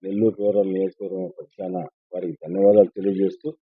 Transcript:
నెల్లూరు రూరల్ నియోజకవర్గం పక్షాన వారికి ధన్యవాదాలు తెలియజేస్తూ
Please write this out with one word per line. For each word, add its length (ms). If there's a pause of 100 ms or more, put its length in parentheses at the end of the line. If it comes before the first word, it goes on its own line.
నెల్లూరు 380
రూరల్ 320
నియోజకవర్గం 640
పక్షాన 380 (360)
వారికి 320
ధన్యవాదాలు 540
తెలియజేస్తూ 500 (140)